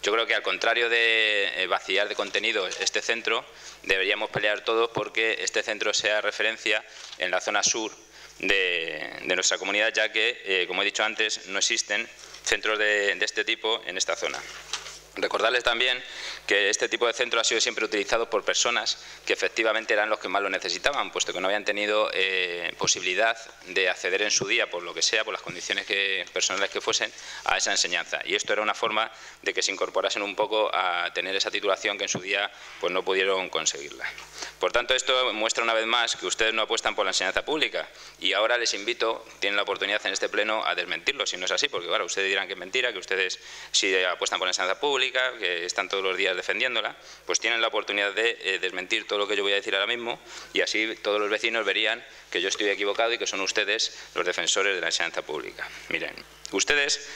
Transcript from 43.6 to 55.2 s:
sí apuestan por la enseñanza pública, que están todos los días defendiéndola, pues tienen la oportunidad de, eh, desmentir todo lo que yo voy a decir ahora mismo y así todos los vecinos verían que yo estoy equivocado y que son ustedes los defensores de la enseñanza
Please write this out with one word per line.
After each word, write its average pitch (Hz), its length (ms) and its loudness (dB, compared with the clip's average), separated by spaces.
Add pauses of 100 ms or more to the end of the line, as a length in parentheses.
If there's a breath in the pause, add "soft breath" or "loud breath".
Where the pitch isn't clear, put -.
sí 98 240 2 (100)
apuestan 90 360 0
por 92 60 2
la 92 40 2
enseñanza 92 300 0
pública, 139 240 2 (340)
que 90 280 0
están 92 220 -2
todos 98 140 0
los 95 140 0
días 92 180 2
defendiéndola, 110 640 -2 (300 loud breath)
pues 90 140 2
tienen 117 200 2
la 113 80 4
oportunidad 101 440 0
de, 110 280 0
eh, 95 180 0
desmentir 92 480 -4
todo 104 120 -2
lo 101 100 0
que 104 80 0
yo 98 60 0
voy 101 100 2
a 98 40 4
decir 101 180 -2
ahora 98 120 2
mismo 120 340 -4 (320 loud breath)
y 95 80 0
así 107 420 0
todos 104 180 2
los 104 100 0
vecinos 113 340 0
verían 107 400 0 (260 loud breath)
que 90 100 0
yo 92 80 0
estoy 104 200 0
equivocado 101 440 2
y 117 60 -2
que 101 80 -2
son 98 140 -2
ustedes 104 560 0 (180 loud breath)
los 87 120 0
defensores 95 480 2
de 87 60 -2
la 82 80 -2
enseñanza - 340 -2